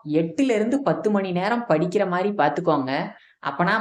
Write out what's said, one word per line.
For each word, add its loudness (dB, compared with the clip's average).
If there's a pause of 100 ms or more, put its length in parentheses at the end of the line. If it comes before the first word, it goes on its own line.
(240)
எட்டுல 0
இருந்து 0 (100)
பத்து 0
மணி -2 (100)
நேரம் -2
படிக்கிற 2 (100)
மாதிரி 0
பார்த்துக்கோங்க. 0 (580)
அப்பனா 0